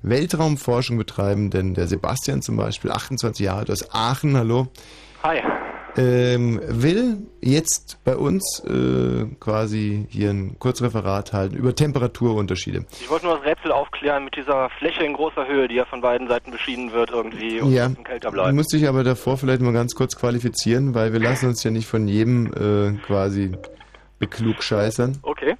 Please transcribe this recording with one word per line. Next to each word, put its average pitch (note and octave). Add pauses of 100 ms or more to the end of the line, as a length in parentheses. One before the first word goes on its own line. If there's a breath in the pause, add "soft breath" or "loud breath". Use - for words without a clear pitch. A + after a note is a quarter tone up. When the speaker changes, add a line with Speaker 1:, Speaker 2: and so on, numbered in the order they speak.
Speaker 1:
Weltraumforschung C3+
betreiben, G2+
denn F#2
der F2+
Sebastian C3
zum A2
Beispiel, G#2+
achtundzwanzig -
Jahre F#2+
alt, A2
aus -
Aachen, C3
hallo. B2 (540 loud breath)
Speaker 2:
Hi. D#3+ (540)
Speaker 1:
Ähm, B2
will G3 (140)
jetzt -
bei B2+
uns, F#3+
äh, - (160)
quasi G#2+
hier G#2
ein G2
Kurzreferat A2
halten G2
über B2
Temperaturunterschiede. A2 (140)
Speaker 2:
Ich -
wollte D#3+
nur E3+
das C#3
Rätsel D#3
aufklären C#3+
mit C3+
dieser C3+
Fläche E3
in D3
großer D3
Höhe, C#3
die A#2
ja B2
von B2
beiden B2
Seiten A#2+
beschienen A#2+
wird A#2
irgendwie A2+
und C#3
Speaker 1:
Ja. B2
Speaker 2:
trotzdem C3
kälter B2
bleibt. G2
Speaker 1:
Musste D3+
ich D3+
aber C3+
davor B2+
vielleicht C3
mal B2
ganz A#2+
kurz C3
qualifizieren, A#2+
weil A2+
wir A2+
lassen B2
uns A#2+
ja A2+
nicht A2+
von A2
jedem, A2+
äh, G#2 (120)
quasi G2 (680 loud breath)
beklugscheißern. A2+
Speaker 2:
Okay. D3